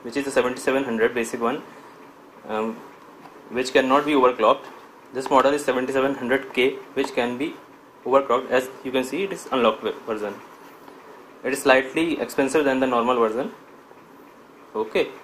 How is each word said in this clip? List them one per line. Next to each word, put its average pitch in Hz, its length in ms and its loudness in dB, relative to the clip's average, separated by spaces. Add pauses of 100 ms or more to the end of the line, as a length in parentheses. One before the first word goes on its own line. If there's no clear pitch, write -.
which 120 120 -10
is 139 100 -2
the 139 100 -4
seventy-seven 127 480 2
hundred 120 320 0
basic 117 260 -4
one, 127 220 -2 (840)
um, 110 280 -4 (760)
which 127 240 -4
cannot 135 320 4
be 147 60 -2
overclocked. 127 580 4 (420)
This 131 200 -6
model 135 220 6
is 147 120 -2
seventy-seven 131 480 0
hundred 127 400 -2
K, 127 160 4 (300)
which 135 160 -2
can 123 240 -2
be 156 160 -4 (500)
overclocked. 131 460 2
As 127 180 2 (140)
you 131 80 -6
can 131 120 0
see, 139 200 -4
it 190 100 -6
is - 180 -12
unlocked 117 300 2
ver-, 107 140 -4 (100)
version. 107 300 -6 (1080)
It 127 80 -2
is 135 120 -4
slightly 139 580 0
expensive 139 420 0
than 131 160 0
the 135 60 2 (100)
normal 120 300 0
version. 120 260 -4 (1200)
Okay, 139 320 -2 (160)